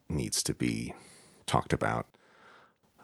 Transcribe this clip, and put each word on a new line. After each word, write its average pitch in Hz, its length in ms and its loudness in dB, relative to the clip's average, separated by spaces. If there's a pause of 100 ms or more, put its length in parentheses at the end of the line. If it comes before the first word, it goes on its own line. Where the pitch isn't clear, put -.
(100)
needs 67 320 0
to - 100 0
be 58 400 -2 (540)
talked - 260 2
about. - 340 0 (960)